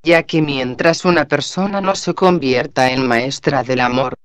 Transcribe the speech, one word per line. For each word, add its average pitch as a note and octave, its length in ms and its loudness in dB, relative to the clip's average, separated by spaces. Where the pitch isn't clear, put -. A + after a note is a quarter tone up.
ya E3 200 4
que E3 180 -2
mientras C3+ 640 -2
una E3 200 2
persona F#3 540 -4
no F#3+ 160 -2
se F3+ 180 -4
convierta C3 800 2
en C3 160 0
maestra B2+ 560 0
del B2+ 160 -2
amor, B2 460 0